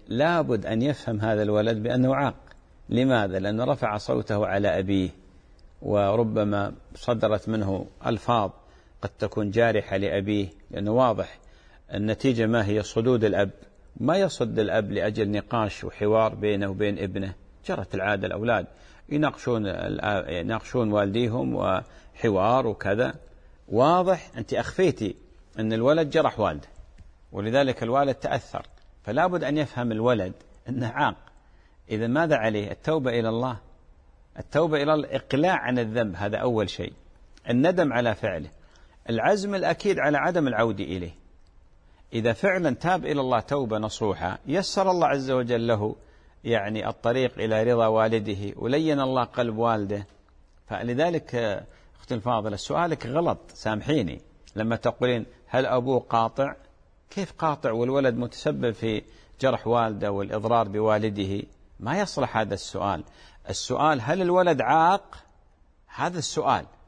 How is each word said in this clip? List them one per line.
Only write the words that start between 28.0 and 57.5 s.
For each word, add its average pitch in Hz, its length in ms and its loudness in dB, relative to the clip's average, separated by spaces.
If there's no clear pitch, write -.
تأثر. - 520 -6
فلا 139 220 0
بد 175 180 -2
أن 143 120 0
يفهم 123 360 -2
الولد 110 400 0
أنه 120 200 -4
عاق. 120 280 0
إذا 110 160 -2
ماذا 151 300 2
عليه؟ 107 340 0
التوبة 139 400 -2
إلى 117 180 0
الله، 117 280 -2
التوبة 151 440 0
إلى 156 120 2
الإقلاع 151 640 0
عن 123 220 0
الذنب، 110 380 -2
هذا 104 200 -2
أول 107 340 0
شيء، - 220 -8
الندم 151 420 4
على 117 220 2
فعله، 87 340 -4
العزم 190 440 0
الأكيد 175 440 0
على 147 200 2
عدم 160 300 2
العودة 110 360 0
إليه. 85 300 -6
إذا 117 200 2
فعلًا 180 420 0
تاب 170 320 0
إلى 143 140 0
الله 127 200 2
توبة 120 380 -2
نصوحة، 98 680 -2
يسر 190 440 0
الله 175 160 4
عز 135 240 0
وجل 120 360 0
له 110 300 0
يعني 107 440 -2
الطريق 120 500 0
إلى 110 340 2
رضا 117 140 6
والده، 110 720 2
ولين 143 440 0
الله 131 240 0
قلب 117 320 -2
والده. 104 500 0
فلذلك، 127 680 -2
آه، 110 300 -2
أختي - 140 -8
الفاضلة، 107 420 -2
سؤالك 151 500 -2
غلط، 143 320 0
سامحيني، 131 720 -2
لما 113 200 0
تقولين: 120 500 0
"هل 131 200 0
أبوه 127 340 0
قاطع؟" 120 540 0
كيف 196 220 -6
قاطع 147 400 0